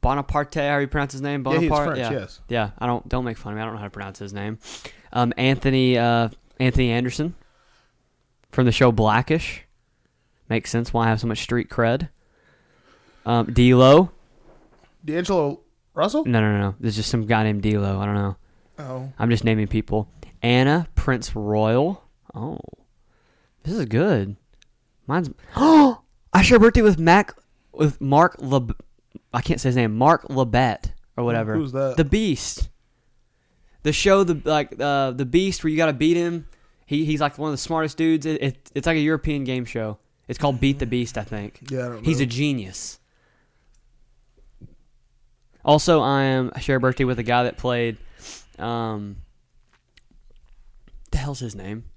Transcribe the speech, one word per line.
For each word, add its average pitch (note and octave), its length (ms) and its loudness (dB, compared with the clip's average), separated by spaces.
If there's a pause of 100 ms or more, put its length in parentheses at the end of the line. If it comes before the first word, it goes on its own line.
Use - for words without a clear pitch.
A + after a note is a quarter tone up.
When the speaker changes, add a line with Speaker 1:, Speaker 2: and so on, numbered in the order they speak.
Speaker 1:
Bonaparte, C#3+ 540 -2
how C#3+ 240 0
you C#3 80 -2
pronounce C#3 260 -4
his C3+ 80 -12
name? C#3+ 240 -6
Speaker 2:
Yeah, D#3 140 0
he E3+ 60 0
is D#3 40 0
Speaker 1:
Bonaparte? D3 280 0
Speaker 2:
French, A#2+ 160 -4
Speaker 1:
Yeah. C3 60 -4
Speaker 2:
yes. - 300 -14
Speaker 1:
Yeah, A2 280 -2
I A#2+ 100 -6
don't, A#2+ 200 -4
don't B2+ 160 -4
make A#2 140 -6
fun G#2 160 -12
of G#2 40 -8
me. A2 40 -8
I A2 40 -8
don't A2+ 100 -10
know G#2+ 40 -12
how G#2 60 -10
to G2 60 -10
pronounce G2 280 -14
his G2+ 140 -14
name. G#2 260 -10 (540)
Um, A#2+ 240 0
Anthony, C3 600 2
uh, A#2 320 2 (300)
Anthony B2+ 320 2
Anderson B2+ 440 -4 (1160)
from B2+ 140 2
the A#2+ 80 4
show B2+ 180 4
Blackish. A2+ 720 0 (840)
Makes A2+ 220 -4
sense A#2 220 -4
why A#2 120 0
I A2+ 40 2
have A2 120 0
so A#2 60 -4
much A2+ 120 -4
street - 300 -4
cred. B2 400 -2 (1160)
Um, A#2 280 -2
D-Lo. B2+ 580 8 (920)
Speaker 2:
D'Angelo E3+ 560 -2 (320)
Russell? A#3 320 0
Speaker 1:
No, A#2 160 2
no, G#2+ 100 2
no, G#2 80 0
no. G2+ 200 -2
There's A2 180 -4
just G#2+ 120 -4
some A2+ 160 -2
guy A2 180 2
named G#2 180 0
D-Lo. G2+ 380 0
I G2+ 60 -4
don't G#2 100 -2
know. G2+ 200 -2 (440)
Speaker 2:
Oh. C3 380 -12
Speaker 1:
I'm A#2 120 0
just A2+ 160 0
naming A2 220 0
people. G#2+ 420 -4 (320)
Anna C3+ 540 2
Prince - 380 -2
Royal. A2 680 0 (320)
Oh. A2+ 240 -10 (1040)
This D#3+ 120 -8
is F3 100 -4
good. A2+ 500 0 (720)
Mine's, D3 220 -2 (140)
<gasps> - 120 -16
I C#4+ 840 4
share A#3+ 160 6
a - 20 8
birthday A#3 220 8
with G3+ 180 4
Mac, F3 380 4 (340)
with D3 300 0
Mark C#3+ 380 4
Le, B2+ 280 -2 (680)
I A#2+ 80 -2
can't - 200 -2
say C3+ 80 0
his B2 60 0
name, A2+ 220 0
Mark C#3+ 320 2
Labatt B2 600 -2 (240)
or B2 80 -4
whatever. A2+ 320 -2
Speaker 2:
Who's D3 160 -2
that? C3 260 -4
Speaker 1:
The D#3+ 80 4
Beast. G3+ 640 -2 (1120)
The D3 100 0
show, G3 300 4
the, E3+ 160 0 (100)
like, D3+ 300 -2
uh, C#3 320 0
The B2+ 140 -4
Beast, F3+ 380 0
where D#3 80 0
you D#3 60 -2
gotta D#3+ 160 2
beat D#3 240 2
him. E3+ 300 -4 (380)
He, D3+ 200 -2
he's, D3+ 160 -2
like, C#3+ 160 -2
one D3+ 120 -4
of D3 40 -4
the C3+ 40 -6
smartest D#3+ 400 -4
dudes. D#3+ 280 0
It, D#3 160 -4
it, - 340 -6
it's C3+ 120 -4
like E3 100 0
a D3+ 40 0
European D3+ 420 -2
game B2+ 220 -4
show. A2 320 -8 (300)
It's B2 120 -8
called C#3 200 -2
Beat C#3 200 0
the C3+ 60 -2
Beast, A#2+ 320 -4
I A2 60 -8
think. G#2 460 -12
Speaker 2:
Yeah, B2+ 160 -6
I B2 40 -10
don't A#2+ 160 -12
Speaker 1:
He's D#3 140 0
Speaker 2:
know. C#3+ 40 2
Speaker 1:
a C3 40 -2
genius. A#2+ 720 -6 (2750)
Also, D3+ 380 4
I C#3 220 2
am, C3 320 0
I - 40 -10
share C3+ 180 0
a - 20 0
birthday B2+ 240 0
with B2 160 -2
a A#2+ 40 -6
guy A#2+ 200 2
that B2 140 -4
played, A#2 400 -4 (600)
um, A2 580 -8 (1900)
the - 60 -2
hell's C#3 220 -4
his A2 160 -10
name? G2+ 300 -10 (120)